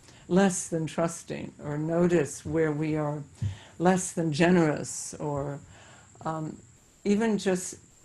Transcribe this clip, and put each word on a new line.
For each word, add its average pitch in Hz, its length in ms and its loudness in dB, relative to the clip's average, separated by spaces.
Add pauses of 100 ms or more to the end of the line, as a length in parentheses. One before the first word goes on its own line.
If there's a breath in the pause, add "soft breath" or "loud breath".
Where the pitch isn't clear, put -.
(280 loud breath)
less 185 400 2
than 160 200 -2
trusting, 151 680 -6 (100)
or 147 140 -6
notice 165 680 0
where 156 260 0
we 151 260 -2
are 147 260 -4 (540 loud breath)
less 180 340 2
than 165 220 -2
generous, 170 840 2
or, 143 440 -6 (680 loud breath)
um, 160 320 -6 (460)
even 208 340 2
just 185 380 -2 (280)